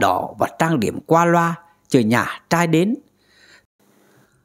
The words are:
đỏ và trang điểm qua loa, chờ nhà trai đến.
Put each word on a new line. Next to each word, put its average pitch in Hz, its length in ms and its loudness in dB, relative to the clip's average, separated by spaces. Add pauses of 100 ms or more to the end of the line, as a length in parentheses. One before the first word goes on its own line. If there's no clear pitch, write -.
đỏ 95 380 -2
và - 100 -2 (100)
trang 160 220 0
điểm 87 260 -4
qua 165 180 2
loa, 170 300 2 (340)
chờ 131 120 2
nhà 110 400 0 (100)
trai 170 160 0
đến. 170 280 0 (1500)